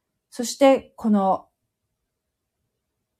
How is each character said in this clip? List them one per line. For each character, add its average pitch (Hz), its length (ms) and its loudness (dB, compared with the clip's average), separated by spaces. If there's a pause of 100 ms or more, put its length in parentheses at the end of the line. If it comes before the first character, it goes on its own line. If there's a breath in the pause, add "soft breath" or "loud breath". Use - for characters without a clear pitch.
(300)
そ - 120 -12
し 226 140 -10
て、 - 400 2
こ 226 140 -4
の 190 380 -2 (1700)